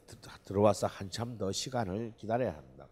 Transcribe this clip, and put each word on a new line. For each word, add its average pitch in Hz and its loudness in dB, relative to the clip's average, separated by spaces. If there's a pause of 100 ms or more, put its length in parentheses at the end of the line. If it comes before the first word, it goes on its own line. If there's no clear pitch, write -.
드-, - -18 (280)
들어와서 101 6
한참 110 -6
더 98 -2
시간을 110 -4
기다려야 110 0
합니다. 69 -18